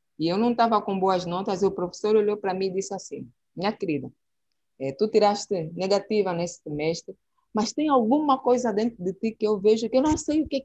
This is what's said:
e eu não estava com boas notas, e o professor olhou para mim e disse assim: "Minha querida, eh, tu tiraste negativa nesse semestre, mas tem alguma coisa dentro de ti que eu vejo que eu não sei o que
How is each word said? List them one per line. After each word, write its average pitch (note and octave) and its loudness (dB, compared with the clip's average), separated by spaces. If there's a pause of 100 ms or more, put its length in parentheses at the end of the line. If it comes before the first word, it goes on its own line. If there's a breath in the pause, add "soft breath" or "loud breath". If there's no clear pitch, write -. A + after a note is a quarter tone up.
(180)
e D#3+ 0
eu F3+ 0
não A#3+ 2
estava A3+ 4
com G3 -2
boas F#3 2
notas, F#3 -4
e G3+ 6
o F#3+ 2
professor F#3+ 0
olhou G#3 2
para G3 -4
mim F#3+ -2
e F3+ -4
disse F#3+ -4
assim: C#3 -12 (260)
"Minha F#3+ -2
querida, D3 -4 (680)
eh, C3+ -4
tu G#3 0
tiraste G3+ 0
negativa G3 0
nesse E3+ -6
semestre, D#3 -6 (380)
mas G#3+ -2
tem D4+ -2
alguma C4+ 4
coisa B3 2
dentro A3 -2
de F#3 -2
ti A3 -4
que A3 -2
eu G#3+ 0
vejo A3 2
que B3 2
eu C4 4
não D#4 2
sei D4+ 0
o C4 -6
que C4+ -2